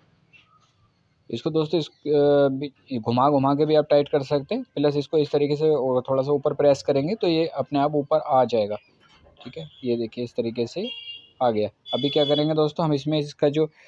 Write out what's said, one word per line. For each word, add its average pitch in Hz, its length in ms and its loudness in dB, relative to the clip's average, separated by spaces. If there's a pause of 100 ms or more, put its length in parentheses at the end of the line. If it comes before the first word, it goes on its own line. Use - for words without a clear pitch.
(1300)
इसको 117 200 -8
दोस्तों 156 300 0
इस, 147 80 -4
अ, 143 640 2
बी-, 135 480 -8
घुमा 123 300 2
घुमा 139 260 2
के 151 100 2
भी 156 100 2
आप 151 140 4
टाइट 147 200 4
कर 143 160 0
सकते 143 300 -4
हैं, 262 80 -4 (120)
प्लस 143 220 0
इसको 147 200 -2
इस 147 140 0
तरीके 147 240 0
से 156 140 0
और 131 320 0
थोड़ा 131 220 0
सा 143 80 -2
ऊपर 143 240 0
प्रेस 143 280 4
करेंगे 147 320 0
तो 202 120 -2
ये 165 180 2 (120)
अपने 143 220 -2
आप 151 160 0
ऊपर 147 240 0
आ 139 260 2
जाएगा। 107 320 -2 (640)
ठीक - 160 -16
है, 151 100 -14 (160)
ये 120 140 0
देखिए 117 260 -6
इस 120 120 -10
तरीके 117 320 -4
से 214 220 -8 (520)
आ 123 100 4
गया। 107 180 0 (240)
अभी 131 160 0
क्या 147 160 2
करेंगे 147 300 0
दोस्तों, 156 300 0
हम 151 80 0
इसमें 147 260 -2
इसका 147 300 -2
जो 151 200 0 (180)